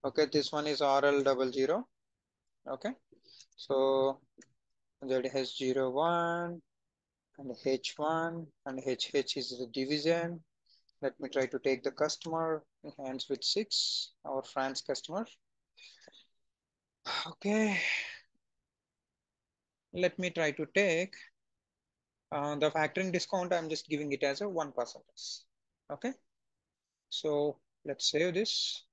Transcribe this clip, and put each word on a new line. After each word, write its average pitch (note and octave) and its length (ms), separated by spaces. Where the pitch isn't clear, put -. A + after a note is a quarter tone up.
Okay, C#3 280
this D3 200
one D3+ 140
is D3+ 160
R C#3 240
L C#3+ 160
double C3 300
zero. C#3 360
Okay, C#3 240
so C3+ 640
Z C3 140
H C3 240
zero C3 340
one E3+ 720
and C#3 140
H C3 320
one E3 480
and C3 200
H B2+ 280
H C#3 240
is B2 120
the B2 240
division. D#3+ 680
Let C3+ 180
me C3+ 100
try C3 180
to C3 120
take C3 240
the C#3 80
customer, D#3+ 720
it D3+ 100
ends C3 220
with C3+ 140
six, - 720
our C3+ 180
France C3+ 380
customer. E3 440
Okay. G#3 520
Let F3+ 260
me F3+ 100
try D#3+ 220
to D3 240
take, F#3+ 380
uh, D3 240
the D3 140
factoring E3+ 420
discount. F3+ 400
I'm E3 180
just - 200
giving D3 220
it C3+ 120
as C#3 180
a G#3 80
one D#3 220
percent. - 320
Okay. A#3+ 220
So D3 480
let's - 240
save E3 260
this. - 580